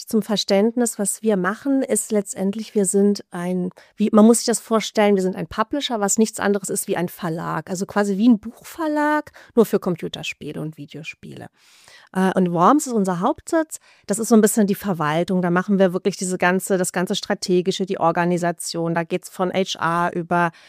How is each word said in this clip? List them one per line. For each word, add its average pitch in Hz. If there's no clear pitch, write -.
zum 214
Verständnis, 226
was -
wir 214
machen, 220
ist -
letztendlich, 202
wir 202
sind 202
ein, 180
wie, 208
man 214
muss 233
sich -
das 233
vorstellen, 208
wir 190
sind 185
ein 175
Publisher, 240
was 196
nichts 220
anderes 202
ist -
wie 196
ein 170
Verlag. 160
Also 185
quasi 202
wie 220
ein 220
Buchverlag, 302
nur 226
für 214
Computerspiele 165
und 156
Videospiele. 147
Äh, 185
und 180
Worms 208
ist 247
unser 190
Hauptsitz. 311
Das 196
ist 220
so 233
ein 214
bisschen 208
die 196
Verwaltung. 175
Da 175
machen 185
wir 185
wirklich 185
diese 185
ganze, 185
das 180
ganze 185
Strategische, 185
die 190
Organisation. 170
Da 170
geht's 175
von -
H 185
R 170
über, 175